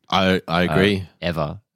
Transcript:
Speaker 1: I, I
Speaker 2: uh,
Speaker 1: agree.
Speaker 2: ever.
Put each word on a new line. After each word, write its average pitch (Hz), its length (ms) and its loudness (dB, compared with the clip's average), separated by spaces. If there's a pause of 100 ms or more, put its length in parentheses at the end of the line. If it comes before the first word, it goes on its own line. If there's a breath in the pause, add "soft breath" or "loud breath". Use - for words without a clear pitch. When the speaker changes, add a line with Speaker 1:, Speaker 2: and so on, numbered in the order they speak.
Speaker 1:
I, 92 380 2
I 87 200 0
Speaker 2:
uh, 78 60 -2
Speaker 1:
agree. 95 340 2 (140)
Speaker 2:
ever. 80 380 -4 (160)